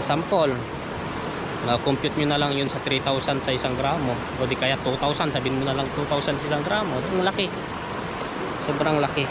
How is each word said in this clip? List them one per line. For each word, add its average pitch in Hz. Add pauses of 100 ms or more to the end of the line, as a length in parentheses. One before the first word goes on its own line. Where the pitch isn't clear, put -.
sample, 160 (1120)
na 120
compute 139
nyo 147
na 147
lang 143
yun 139
sa -
three 135
thousand 135
sa 131
isang 127
gramo, 139
o 120
di 127
kaya 131
two 131
thousand, 147
sabihin 131
mo 139
na 135
lang 135
two 147
thousand 143
sa 139
isang 147
gramo. 185 (160)
Ang 185
laki, 196 (1200)
sobrang 151
laki. 143